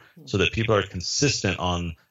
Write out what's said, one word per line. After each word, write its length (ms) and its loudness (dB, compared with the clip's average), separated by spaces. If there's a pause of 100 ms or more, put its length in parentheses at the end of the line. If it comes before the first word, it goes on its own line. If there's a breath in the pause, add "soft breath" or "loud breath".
(260 loud breath)
so 120 0
that 140 4
people 220 2
are 80 4
consistent 760 -2
on 360 -2 (160 soft breath)